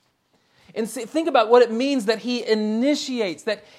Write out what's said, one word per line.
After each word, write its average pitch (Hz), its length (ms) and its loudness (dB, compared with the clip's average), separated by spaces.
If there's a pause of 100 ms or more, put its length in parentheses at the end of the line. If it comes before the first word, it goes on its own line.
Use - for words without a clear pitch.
(760)
And 226 120 -4
see, 226 160 -10
think 311 220 -4
about 240 240 2
what 247 120 8
it 226 100 0
means 262 320 0
that 214 160 0
he 247 260 -4
initiates, 220 960 -2
that - 220 -6 (140)